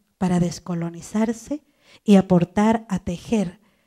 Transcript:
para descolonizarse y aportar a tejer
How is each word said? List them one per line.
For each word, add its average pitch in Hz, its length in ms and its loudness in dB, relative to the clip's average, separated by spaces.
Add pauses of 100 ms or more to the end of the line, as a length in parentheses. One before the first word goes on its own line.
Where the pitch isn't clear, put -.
(200)
para 180 200 0
descolonizarse 175 1200 -6 (400)
y 202 140 6
aportar 208 720 2
a 180 100 -4
tejer 180 600 -6 (280)